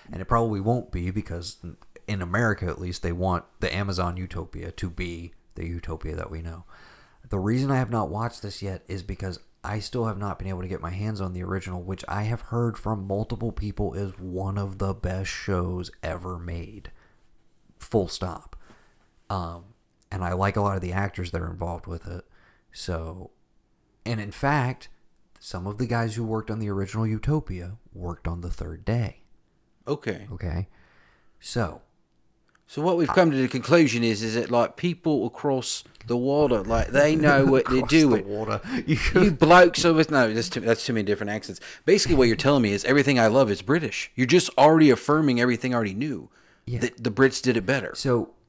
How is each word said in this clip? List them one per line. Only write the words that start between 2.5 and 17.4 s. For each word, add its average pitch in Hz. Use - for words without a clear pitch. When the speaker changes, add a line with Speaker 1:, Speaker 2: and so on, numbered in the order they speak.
Speaker 1:
at -
least, 90
they 87
want 87
the 92
Amazon 90
Utopia 90
to 90
be 85
the 87
Utopia 82
that 82
we 82
know. 82
The 101
reason 123
I 135
have 123
not 107
watched 113
this 101
yet 95
is 95
because 92
I 107
still 117
have 101
not 101
been 95
able 90
to 92
get 92
my 87
hands 104
on 92
the 90
original, 90
which 92
I 104
have 107
heard 120
from 101
multiple 104
people 104
is 95
one 92
of 98
the 98
best 95
shows 90
ever 87
made. 87